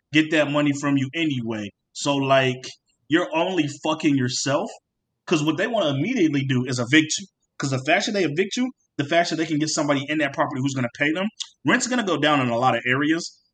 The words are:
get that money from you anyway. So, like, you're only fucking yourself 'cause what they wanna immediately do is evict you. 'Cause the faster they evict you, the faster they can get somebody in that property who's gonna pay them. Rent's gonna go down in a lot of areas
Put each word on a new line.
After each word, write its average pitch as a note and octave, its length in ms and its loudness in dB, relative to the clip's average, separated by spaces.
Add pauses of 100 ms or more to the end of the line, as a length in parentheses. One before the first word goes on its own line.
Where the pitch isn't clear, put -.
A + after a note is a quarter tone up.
(120)
get D#3 200 4
that D3 180 2
money D3 220 2
from C#3 260 0
you C3 160 -2
anyway. A#2 560 -4 (240)
So, C#3+ 220 -2
like, C3+ 500 2 (420)
you're E3 260 4
only E3+ 340 0 (160)
fucking D#3 320 2
yourself C3+ 540 0 (560)
'cause D#3 180 2
what D#3 140 0
they G#3+ 100 0
wanna G3+ 300 0
immediately D#3 480 0
do B2+ 200 0
is B2+ 140 -4
evict D#3 400 4
you. G3 60 -14 (320)
'Cause C#3 140 -4
the B2+ 140 -2
faster G3 260 0
they G3 120 0
evict E3 320 -2
you, B3 140 -2 (280)
the C#3+ 60 0
faster E3+ 320 0
they D#3+ 100 -2
can D#3 120 -2
get D3+ 120 -2
somebody C#3+ 380 0
in D#3 100 -2
that C#3 160 -2
property D3 280 -2
who's C#3 120 -2
gonna B2 140 -2 (100)
pay D3 140 0
them. F#3+ 160 -2 (380)
Rent's B3 220 2
gonna B3 160 -2
go F3 140 0
down D3 220 2
in B2+ 100 0
a A#2 80 0
lot B2 180 4
of A#2 100 -2
areas D3 520 0 (160)